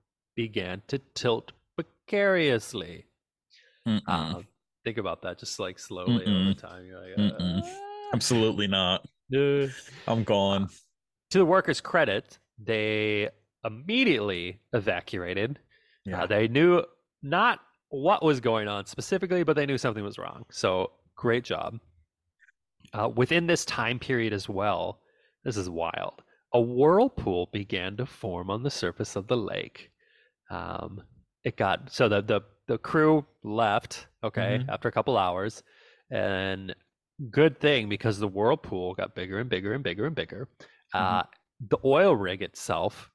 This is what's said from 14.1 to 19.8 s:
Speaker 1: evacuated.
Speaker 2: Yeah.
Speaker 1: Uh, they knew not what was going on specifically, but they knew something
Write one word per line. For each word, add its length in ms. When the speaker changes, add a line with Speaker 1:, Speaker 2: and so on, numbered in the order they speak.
Speaker 1:
evacuated. 880
Speaker 2:
Yeah. 200
Speaker 1:
Uh, 20
they 220
knew 340
not 380
what 340
was 160
going 260
on 200
specifically, 580
but 100
they 120
knew 120
something 240